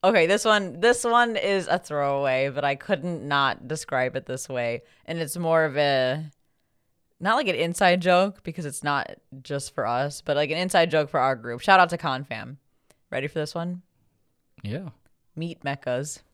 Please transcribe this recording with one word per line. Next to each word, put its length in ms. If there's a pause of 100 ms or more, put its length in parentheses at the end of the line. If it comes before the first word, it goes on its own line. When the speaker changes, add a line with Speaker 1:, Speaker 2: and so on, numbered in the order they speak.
Speaker 1:
Okay, 220
this 180
one, 360
this 240
one 320
is 320
a 100
throwaway, 680
but 160
I 100
couldn't 480
not 460
describe 480
it 100
this 220
way. 340 (240)
And 140
it's 160
more 280
of 120
a, 520 (920)
not 160
like 100
an 80
inside 480
joke 400
because 240
it's 160
not 300 (300)
just 340
for 100
us, 340
but, 140
like, 160
an 80
inside 320
joke 180
for 120
our 160
group. 240
Shout 180
out 120
to 80
Confam. 580 (560)
Ready 160
for 100
this 160
one? 280 (800)
Speaker 2:
Yeah. 240 (480)
Speaker 1:
Meat 260
mechas. 600 (120)